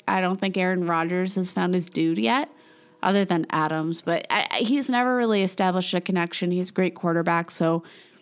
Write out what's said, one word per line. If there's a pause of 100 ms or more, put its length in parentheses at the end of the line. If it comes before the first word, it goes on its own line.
I
don't
think
Aaron
Rodgers
has
found
his
dude
yet, (520)
other
than
Adams.
But
I,
I,
he's
never
really
established
a
connection.
He's
a
great
quarterback,
so (380)